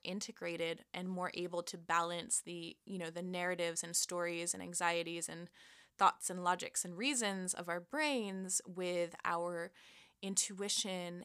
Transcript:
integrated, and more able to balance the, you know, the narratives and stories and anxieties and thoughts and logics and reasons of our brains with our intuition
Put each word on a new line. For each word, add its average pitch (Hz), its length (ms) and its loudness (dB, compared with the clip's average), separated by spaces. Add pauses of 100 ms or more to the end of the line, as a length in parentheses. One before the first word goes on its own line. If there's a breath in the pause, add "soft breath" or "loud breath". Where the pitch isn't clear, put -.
integrated, 170 800 -2 (100)
and 185 140 -4
more 180 260 -2
able 175 300 -2
to - 120 -6
balance 170 680 2
the, 170 320 -8 (100)
you 196 100 -6
know, 165 140 -4
the 170 120 -6
narratives 175 600 0
and 170 140 -4
stories 170 580 0
and 185 80 -6
anxieties 170 640 0
and 165 220 -10 (480 loud breath)
thoughts - 320 8
and 180 100 -4
logics 175 440 2
and 180 120 -8
reasons 202 580 2
of 175 140 -4
our 170 120 0
brains 202 840 0
with 175 580 0
our 170 480 0 (500 loud breath)
intuition 190 1040 0